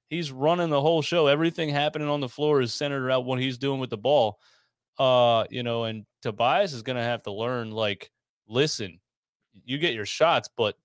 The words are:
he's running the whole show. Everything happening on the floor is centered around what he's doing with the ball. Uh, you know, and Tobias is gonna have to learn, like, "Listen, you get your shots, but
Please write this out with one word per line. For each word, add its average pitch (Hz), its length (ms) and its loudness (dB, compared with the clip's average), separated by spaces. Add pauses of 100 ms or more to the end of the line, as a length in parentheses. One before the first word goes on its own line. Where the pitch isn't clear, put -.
he's 160 240 -6
running 160 380 0
the 143 100 2
whole 156 220 2
show. 160 240 2
Everything 160 440 2
happening 151 380 -2
on 147 120 -2
the 131 80 -4
floor 147 340 2
is 117 120 -2
centered 143 300 -4
around 127 220 0
what 127 140 -2
he's 127 180 -2
doing 135 220 -2
with 127 100 -6
the 110 80 -6
ball. 117 400 2 (600)
Uh, 123 520 4
you 123 120 -8
know, 117 220 -4
and 110 220 -8 (160)
Tobias 131 500 0
is 120 100 -10
gonna 123 220 -4
have 117 200 -4
to 104 80 -8
learn, 117 400 -6
like, 107 380 -4 (380)
"Listen, 110 520 -2 (640)
you 131 140 -6
get 147 160 -2
your 107 120 -6
shots, 151 500 2
but 104 280 0